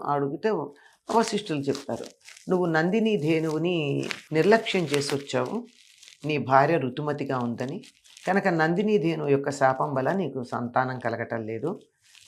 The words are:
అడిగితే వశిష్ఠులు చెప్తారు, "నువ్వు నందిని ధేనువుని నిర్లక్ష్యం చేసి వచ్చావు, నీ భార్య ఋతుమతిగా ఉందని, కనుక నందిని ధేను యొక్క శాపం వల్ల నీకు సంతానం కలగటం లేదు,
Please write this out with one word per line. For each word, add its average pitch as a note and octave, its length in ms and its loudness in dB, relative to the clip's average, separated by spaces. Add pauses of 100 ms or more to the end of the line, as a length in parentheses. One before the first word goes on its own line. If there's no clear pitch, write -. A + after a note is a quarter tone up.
అడిగితే C#3+ 460 -2 (680)
వశిష్ఠులు G#3+ 440 0
చెప్తారు, C3+ 460 -4 (440)
"నువ్వు F3+ 160 2
నందిని F#3 520 2
ధేనువుని D#3 880 0 (260)
నిర్లక్ష్యం F#3+ 520 4
చేసి C#3+ 320 0
వచ్చావు, C#3 480 -4 (640)
నీ D3+ 100 0
భార్య C3+ 400 6
ఋతుమతిగా C#3 640 -4
ఉందని, B2 440 -4 (440)
కనుక F#3 200 2
నందిని F3 500 2
ధేను D#3 300 0
యొక్క C#3 220 2
శాపం C#3+ 440 2
వల్ల C3 180 0
నీకు C#3 320 -4
సంతానం B2 560 -4
కలగటం A2+ 420 -4
లేదు, A2+ 380 -6 (480)